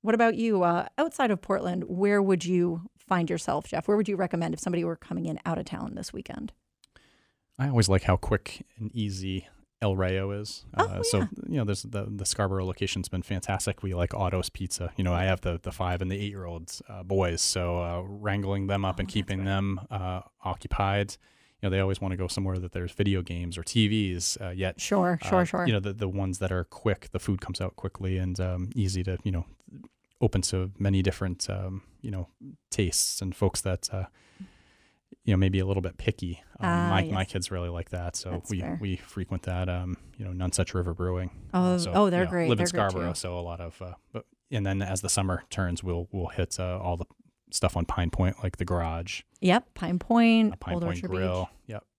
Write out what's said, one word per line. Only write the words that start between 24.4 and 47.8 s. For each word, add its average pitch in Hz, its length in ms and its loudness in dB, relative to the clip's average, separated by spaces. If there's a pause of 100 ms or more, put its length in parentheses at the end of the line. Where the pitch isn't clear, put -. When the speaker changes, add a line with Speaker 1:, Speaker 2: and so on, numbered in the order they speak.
Speaker 2:
uh, 95 80 -6
yet, 92 320 -2
Speaker 1:
Sure, 180 420 2
sure, 185 180 4
Speaker 2:
uh, 175 40 6
Speaker 1:
sure. 175 220 0
Speaker 2:
you 117 80 4
know, 101 60 2
the, 101 120 -2
the 104 160 -2
ones 95 300 0
that 92 140 0
are 90 120 2
quick, - 480 -2
the 113 60 -2
food 98 240 0
comes - 180 -8
out 92 160 -4
quickly 92 400 -4
and, 92 240 0
um, 92 340 -2
easy 95 300 0
to, 95 200 -2
you 101 80 2
know, 85 120 0 (800)
open 104 200 4
to 95 360 0
many 98 220 4
different, 92 480 0
um, 98 320 -6 (220)
you 117 80 -6
know, 95 180 -6 (420)
tastes - 520 0
and 92 120 -4
folks - 280 2
that, 92 300 -2
uh, 95 120 -4 (1200)
you 113 80 4
know, 95 40 6
maybe 95 220 4
a 95 80 2
little 98 160 2
bit 90 160 -6
picky. - 440 -4 (180)
Um, 95 80 0
Speaker 1:
Ah, 87 220 4
Speaker 2:
my, 95 120 4
Speaker 1:
yes. - 120 0
Speaker 2:
my 95 100 2
kids 95 260 -4
really 87 180 -4
like 85 220 -6
that, 87 260 -6
so - 140 -8
Speaker 1:
That's 90 200 -6
Speaker 2:
we, 92 100 -2
Speaker 1:
fair. 170 200 -4
Speaker 2:
we 95 160 -2
frequent - 480 -6
that. 90 240 -2
Um, 90 280 -2 (200)
you 107 80 -8
know, 92 80 -6
None 90 200 -2
Such - 220 0
River 90 200 0
Brewing. 90 360 -2 (220)
Speaker 1:
Oh, 180 260 4
Speaker 2:
So, 175 160 -2
Speaker 1:
oh, 202 160 6
they're 175 100 2
Speaker 2:
you 185 60 4
know, 170 40 -4
Speaker 1:
great. 175 180 2
Speaker 2:
live 117 120 6
in - 40 4
Speaker 1:
They're - 60 0
great, 101 200 2
Speaker 2:
Scarborough, 87 220 -2
Speaker 1:
too. - 60 -4
Speaker 2:
so 90 200 -6
a - 20 -4
lot 87 200 -6
of, 85 220 -10
uh, 90 120 -10 (180)
but, 113 120 -8 (260)
and 110 140 0
then 98 180 2
as 95 200 -2
the 98 60 -4
summer 95 420 0
turns, 87 320 -2
we'll, 87 300 -4
we'll 90 160 -4
hit, - 320 -2
uh, 90 220 -4
all 90 140 0
the 85 100 -6 (440)
stuff - 260 0
on 85 100 2